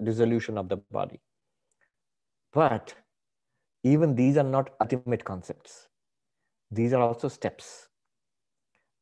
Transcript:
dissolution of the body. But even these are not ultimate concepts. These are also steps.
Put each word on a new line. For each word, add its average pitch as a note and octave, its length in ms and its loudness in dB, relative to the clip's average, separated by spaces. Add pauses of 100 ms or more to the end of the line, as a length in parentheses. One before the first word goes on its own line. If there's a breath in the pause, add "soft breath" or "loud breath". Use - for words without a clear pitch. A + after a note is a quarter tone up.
dissolution A2+ 540 0
of F#2 140 -6
the G2 60 -2
body. F#2+ 440 -8 (1300)
But C#3 420 0 (880)
even D3 320 4
these C3+ 240 4
are C#3 60 2
not C3+ 260 0 (100)
ultimate B2 440 -2
concepts. - 640 -14 (800)
These A#2 240 0
are B2 80 4
also A#2 260 -2
steps. - 600 -10 (1120)